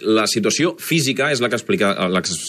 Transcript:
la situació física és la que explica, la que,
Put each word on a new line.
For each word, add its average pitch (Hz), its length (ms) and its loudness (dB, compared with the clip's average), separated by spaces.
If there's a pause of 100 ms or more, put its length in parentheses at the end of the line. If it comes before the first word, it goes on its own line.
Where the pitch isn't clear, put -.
la 110 260 2
situació 113 540 0
física 139 500 0
és 123 140 -2
la 113 80 0
que 117 80 0
explica, 101 300 0 (180)
la 90 160 0
que, 95 80 -6 (160)